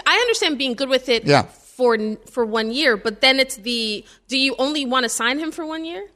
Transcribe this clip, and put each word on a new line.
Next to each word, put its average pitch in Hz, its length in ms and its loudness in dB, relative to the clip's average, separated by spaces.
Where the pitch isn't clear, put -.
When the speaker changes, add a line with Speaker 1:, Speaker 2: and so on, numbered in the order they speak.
Speaker 1:
I 320 120 4
understand 427 380 0
being 262 160 -2
good 262 160 -4
with 262 200 0
it 226 160 2
Speaker 2:
Yeah. 143 180 6
Speaker 1:
for, - 520 0
for - 180 -2
one 220 280 -2
year, 254 260 2
but 214 240 -4
then 269 180 4
it's 262 180 0
the, 220 460 -4
do 262 120 -2
you 269 180 0
only 277 300 -2
wanna 247 220 0
sign 240 280 -2
him 311 140 -6
for 330 120 -10
one 320 220 -8
year? 370 300 -12